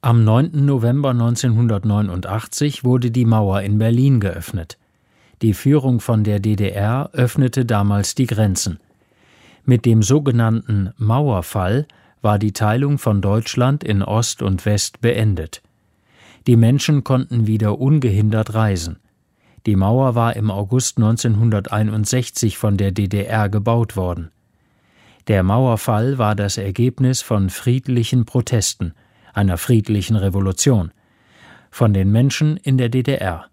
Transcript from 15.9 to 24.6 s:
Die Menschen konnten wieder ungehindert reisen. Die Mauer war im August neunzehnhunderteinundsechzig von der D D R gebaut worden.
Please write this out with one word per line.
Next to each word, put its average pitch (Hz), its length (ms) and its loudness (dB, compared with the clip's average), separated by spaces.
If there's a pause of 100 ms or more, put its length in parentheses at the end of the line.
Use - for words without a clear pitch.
Die 120 100 6
Menschen 127 480 4
konnten 123 440 -2
wieder 107 320 0
ungehindert 110 720 0
reisen. 95 460 -2 (680)
Die 107 100 2
Mauer 117 400 2
war 117 200 0
im 107 160 -2
August 104 480 -2
neunzehnhunderteinundsechzig 110 1600 0
von 101 200 0
der 98 140 0
D 98 160 -2
D 101 160 -2
R 104 260 -2
gebaut 107 480 -2
worden. 87 320 -6 (1000)